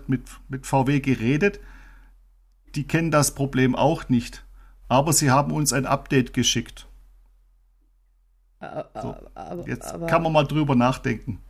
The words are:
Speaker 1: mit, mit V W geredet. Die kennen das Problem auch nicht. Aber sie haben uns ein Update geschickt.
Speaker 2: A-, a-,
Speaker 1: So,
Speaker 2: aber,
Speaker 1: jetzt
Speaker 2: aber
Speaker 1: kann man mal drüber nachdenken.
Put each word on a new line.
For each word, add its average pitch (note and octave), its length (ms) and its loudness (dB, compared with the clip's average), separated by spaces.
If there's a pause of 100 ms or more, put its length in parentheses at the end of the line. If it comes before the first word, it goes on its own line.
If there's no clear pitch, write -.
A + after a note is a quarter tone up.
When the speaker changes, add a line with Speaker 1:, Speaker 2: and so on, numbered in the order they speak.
Speaker 1:
mit, C3 140 0 (260)
mit C3+ 180 -10
V C3+ 220 2
W C#3+ 120 2
geredet. C3+ 600 0 (1120)
Die C#3+ 120 -4
kennen E3 240 0
das D3 240 2
Problem C3 420 2
auch D#3 320 0
nicht. - 360 0 (440)
Aber C#3+ 240 4
sie C#3+ 180 2
haben D3 220 4
uns D3+ 200 -2
ein C3+ 140 0
Update C3+ 460 0
geschickt. - 540 -2 (1700)
Speaker 2:
A-, - 240 -12 (100)
a-, A2 80 -12
Speaker 1:
So, - 140 -8 (180)
Speaker 2:
aber, - 340 -12
Speaker 1:
jetzt B2 240 -8
Speaker 2:
aber E3+ 140 -8
Speaker 1:
kann E3 160 2
man D#3+ 100 -2
mal D3+ 140 4
drüber C#3+ 280 0
nachdenken. A#2+ 760 0